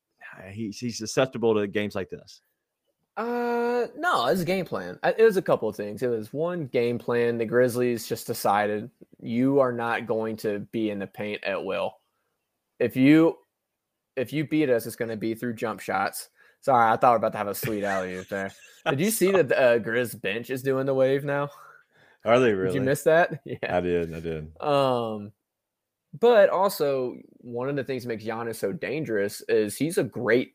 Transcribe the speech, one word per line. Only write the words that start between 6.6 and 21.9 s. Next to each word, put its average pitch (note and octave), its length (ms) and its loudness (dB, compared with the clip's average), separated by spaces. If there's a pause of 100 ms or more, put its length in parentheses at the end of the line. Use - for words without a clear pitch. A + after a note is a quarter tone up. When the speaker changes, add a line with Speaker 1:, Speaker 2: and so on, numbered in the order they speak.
Speaker 2:
game A#2+ 300 0
plan. A#2+ 400 0
The A2+ 80 -2
Grizzlies A#2+ 640 2
just - 200 -8
decided, G#2+ 600 0 (300)
"You C3 400 2
are B2 140 4
not A#2 340 -2
going A2 300 -4
to G#2 220 -4 (120)
be A2 180 -2
in G#2 100 -6
the F#2+ 80 -8
paint G#2 360 -8
at F#2 220 -4
will. F#2 300 -4 (840)
If - 160 -2
you, D3+ 420 6 (800)
if B2+ 160 -4
you D3+ 160 -4
beat D#3 220 2
us, A#2 160 2
it's A#2 100 -10
gonna A2+ 220 -6
be A2 180 -2
through A#2 200 -6
jump G#2+ 260 -6
shots." - 480 -4 (320)
Sorry, A#2+ 300 4
I A#2 40 2
thought B2+ 140 6
we A#2+ 40 8
were A2+ 40 4
about G#2+ 160 0
to - 60 -8
have G#2 80 -4
a G2+ 80 -4
sweet G#2+ 280 -4
alley-oop F#2 460 -4
there. G2 220 -6 (180)
Speaker 1:
<laughs> - 200 -8
Speaker 2:
Did C#3 120 0
you G#3 100 2
see F#3+ 200 2
that E3 180 4
the, - 100 2
uh, A#2+ 200 6
Grizz A2+ 420 -4
bench A2+ 280 -6
is C3 140 -6
doing C3+ 220 0
the C3+ 80 0
wave C3+ 320 2
now? C#3+ 240 -2 (760)